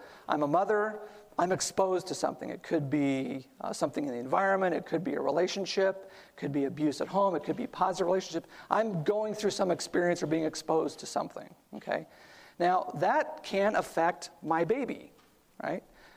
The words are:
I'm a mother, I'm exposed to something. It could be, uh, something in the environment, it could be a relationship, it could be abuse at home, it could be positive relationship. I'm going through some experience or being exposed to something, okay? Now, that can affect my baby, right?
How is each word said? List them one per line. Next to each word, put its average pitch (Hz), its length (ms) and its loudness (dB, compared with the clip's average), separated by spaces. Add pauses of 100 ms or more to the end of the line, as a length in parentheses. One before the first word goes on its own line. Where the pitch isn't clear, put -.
(280)
I'm 151 160 2
a 143 40 2
mother, 208 520 2 (380)
I'm 175 140 2
exposed 185 560 2
to 143 80 -4
something. - 340 -4
It - 140 -10
could 147 260 0
be, 135 580 0 (140)
uh, - 120 -4
something - 320 -2
in 139 60 -4
the 120 60 -4
environment, 185 580 2
it - 100 -2
could 170 180 -2
be - 100 -2
a - 80 -2
relationship, 185 880 0
it - 280 -20
could 160 120 -4
be 139 140 2
abuse 139 340 0
at - 80 0
home, 196 280 2
it 147 80 -2
could 160 120 -2
be - 120 -6
positive 185 400 0
relationship. 180 400 -2 (220)
I'm 202 340 2
going 214 300 0
through 208 180 0
some 185 200 0
experience 175 520 2
or 165 40 -2
being 160 180 2
exposed 156 540 0
to - 60 -14
something, - 440 -6 (260)
okay? - 320 -4 (520)
Now, 180 360 2
that 220 480 0
can 202 320 2
affect 170 560 0 (100)
my 165 240 2
baby, 240 460 -4 (520)
right? 175 200 -6 (340)